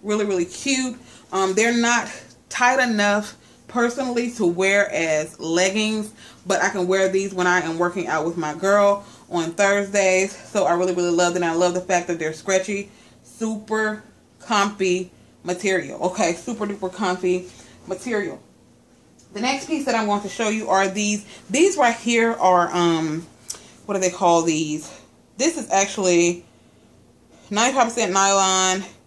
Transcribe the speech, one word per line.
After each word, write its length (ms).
Really, 240
really 200
cute. 520
Um, 220
they're 240
not 340
tight 300
enough 560
personally 640
to 160
wear 440
as 480
leggings, 720
but 160
I 60
can 180
wear 200
these 260
when 120
I 160
am 160
working 300
out 180
with 100
my 200
girl 500
on 220
Thursdays. 840
So 300
I 80
really, 220
really 160
love 220
it. 40
And 80
I 80
love 220
the 60
fact 260
that 100
they're 160
stretchy, 560
super 800
comfy 720
material. 580
Okay, 320
super 320
duper 260
comfy 540
material. 560
The 80
next 260
piece 180
that 80
I'm 140
going 160
to 60
show 200
you 200
are 180
these. 360
These 280
right 180
here 380
are, 400
um, 540
what 80
do 60
they 100
call 320
these? 500
This 200
is 120
actually 760
ninety-five 340
percent 260
nylon 720